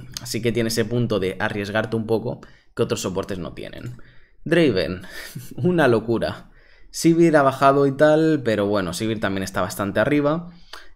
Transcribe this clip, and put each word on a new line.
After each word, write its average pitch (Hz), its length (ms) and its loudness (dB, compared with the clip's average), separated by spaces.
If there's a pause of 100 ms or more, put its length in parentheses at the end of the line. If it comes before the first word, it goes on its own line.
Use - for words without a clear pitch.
(260)
sí 113 160 -6
que 117 100 0
tiene 113 180 -2
ese 113 160 -2
punto 110 340 0
de 92 200 -2
arriesgarte 104 560 -2
un 110 120 -4
poco - 340 -2 (340)
que - 60 -2
otros 113 200 -2
soportes 95 360 -6
no 78 160 -10
tienen. - 440 -14 (460)
Draven, 98 600 2 (280)
<laughs> - 240 -14
una 165 320 2
locura. 113 600 0 (420)
Sivir 165 480 4
ha 143 60 6
bajado 139 440 4
y 135 60 0
tal, 151 500 4
pero 107 220 2
bueno, 98 280 0
Sivir 110 280 -4
también 98 220 -2
está 95 180 -4
bastante 98 400 -2
arriba 147 500 0 (440)